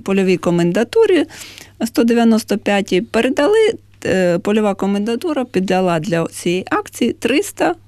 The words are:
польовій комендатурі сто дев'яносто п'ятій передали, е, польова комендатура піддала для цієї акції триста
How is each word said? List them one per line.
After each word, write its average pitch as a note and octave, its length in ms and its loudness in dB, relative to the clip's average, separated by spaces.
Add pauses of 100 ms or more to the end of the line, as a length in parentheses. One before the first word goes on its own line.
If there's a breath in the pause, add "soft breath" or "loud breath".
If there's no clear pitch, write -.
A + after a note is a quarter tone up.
польовій F#3+ 320 0
комендатурі G3 880 2 (600 loud breath)
сто - 200 0
дев'яносто A#3 540 2
п'ятій G3 420 0
передали, C4+ 760 0 (300)
е, F3+ 340 2
польова G#3 360 0
комендатура A#3 720 -2
піддала F#3 560 0
для E3 260 -2
цієї - 440 -4
акції G4+ 420 -2
триста D#4+ 600 -2 (140)